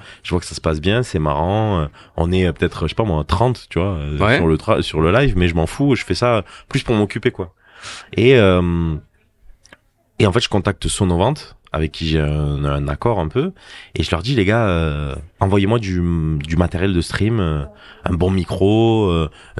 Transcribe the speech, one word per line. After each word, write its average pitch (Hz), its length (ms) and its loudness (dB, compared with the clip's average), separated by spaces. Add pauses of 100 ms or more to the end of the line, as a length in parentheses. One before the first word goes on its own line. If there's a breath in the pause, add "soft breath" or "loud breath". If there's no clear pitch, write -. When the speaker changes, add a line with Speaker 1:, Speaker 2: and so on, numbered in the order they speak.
(240 loud breath)
Speaker 1:
je - 60 -10
vois 87 100 0
que - 60 -12
ça - 100 -12
se - 40 -12
passe 80 200 -2
bien, 107 240 0
c'est 90 160 -4
marrant, 90 640 0
euh, 73 40 -2 (300 loud breath)
on 85 160 0
est, 92 140 2
euh, 85 60 0
peut-être, 85 320 -4
je 80 40 0
sais - 80 -8
pas 113 80 0
moi, 80 180 -2
trente, 117 480 -2
tu - 80 -4
vois, 101 140 0
euh, 73 260 -6
Speaker 2:
Ouais. 107 200 2
Speaker 1:
sur 82 100 2
le 80 80 4
tra-, 76 260 0
sur - 180 -4
le 82 120 4
live, 131 240 2
mais 90 100 4
je 82 80 0
m'en 82 120 2
fous, 143 280 2
je - 100 -4
fais 95 120 -2
ça 120 260 0 (260 loud breath)
plus - 140 -2
pour 117 140 0
m'occuper, 107 340 0
quoi. 92 240 -10 (640 loud breath)
Et, 123 180 6
euh, 87 600 4 (1200)
et 110 80 4
en 95 60 4
fait, 127 80 2
je - 80 -2
contacte 95 400 -2
Sonovante, 95 680 0 (180)
avec 78 200 -2
qui 80 160 -6
j'ai 78 100 2
un, 73 460 -2
un 71 240 -2
accord 98 320 -2
un 78 80 -2
peu, 170 240 -2 (420 loud breath)
et 85 80 -2
je - 80 -4
leur 85 120 -2
dis, 131 120 -2
les 104 120 2
gars, 113 200 2
euh, 76 480 -2 (240)
envoyez-moi 98 400 2
du, 92 240 -2 (420)
du 78 120 -4
matériel 87 360 0
de 85 100 0
stream, 110 360 -2
euh, 78 240 -2 (420 loud breath)
un 92 100 -2
bon 90 180 0
micro, 104 760 2
euh, 82 200 0 (300 loud breath)